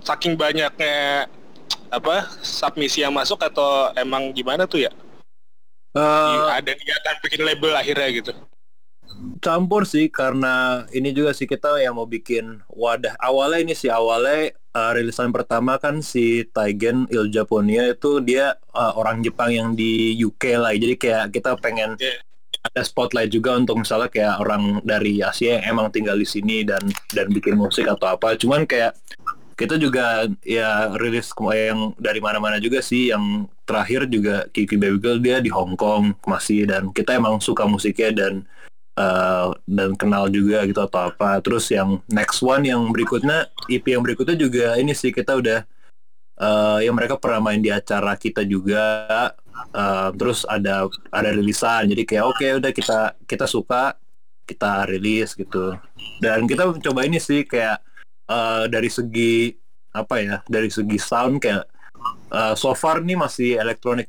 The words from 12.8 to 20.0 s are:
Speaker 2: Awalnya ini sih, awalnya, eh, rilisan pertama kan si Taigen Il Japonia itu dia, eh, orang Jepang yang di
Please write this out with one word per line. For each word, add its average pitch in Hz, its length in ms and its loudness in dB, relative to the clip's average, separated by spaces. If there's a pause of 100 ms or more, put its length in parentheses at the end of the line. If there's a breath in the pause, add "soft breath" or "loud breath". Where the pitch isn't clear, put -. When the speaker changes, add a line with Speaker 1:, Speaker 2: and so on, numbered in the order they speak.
Speaker 2:
Awalnya 135 480 2
ini 160 80 0
sih, 135 160 -2
awalnya, 120 640 2
eh, 117 400 -2
rilisan 120 400 -2
pertama 120 480 0
kan 147 240 -2
si 117 480 2
Taigen 113 560 0
Il 107 240 0
Japonia 110 640 2
itu 143 240 2
dia, 131 320 2 (240)
eh, 113 160 2
orang 113 320 0
Jepang 120 240 0
yang 113 240 0
di 113 480 2